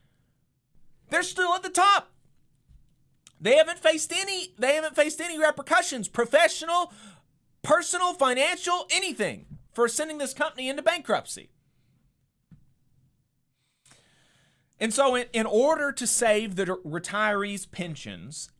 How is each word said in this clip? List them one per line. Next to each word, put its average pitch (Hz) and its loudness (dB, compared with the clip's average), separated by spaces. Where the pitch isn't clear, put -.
they're 339 0
still 359 0
at 370 -2
the 370 -6
top. 381 4
They 214 4
haven't 320 4
faced 320 2
any, 381 -4
they 254 2
haven't 311 -4
faced 302 0
any 330 -8
repercussions, 302 0
professional, 330 2
personal, 349 0
financial, 349 0
anything, 247 -4
for 233 0
sending 302 -4
this 285 -6
company 294 -6
into 277 -6
bankruptcy. 262 -2
And 220 -2
so 269 4
in, 247 -2
in 226 0
order 285 2
to 254 -6
save 214 0
the 190 0
retirees' 196 -4
pensions, 135 -12